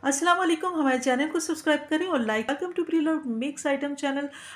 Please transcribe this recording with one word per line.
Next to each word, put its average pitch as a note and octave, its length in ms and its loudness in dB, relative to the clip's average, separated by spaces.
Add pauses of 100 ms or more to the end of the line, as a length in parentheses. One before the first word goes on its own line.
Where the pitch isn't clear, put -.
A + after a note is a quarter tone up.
अस्सलाम E4 340 4
वालेकुम, F4+ 360 0
हमारे C4+ 240 2
चैनल C4 300 2
को E4 120 0
सब्सक्राइब D#4 500 0
करें D#4+ 160 2
और D4 180 0
like। A3 240 0
Welcome F4+ 280 -4
to F4 140 0
Preload D#4+ 340 2 (140)
Mix C#4 280 -6
Item C#4 340 0
Channel। C#4 280 -2 (280)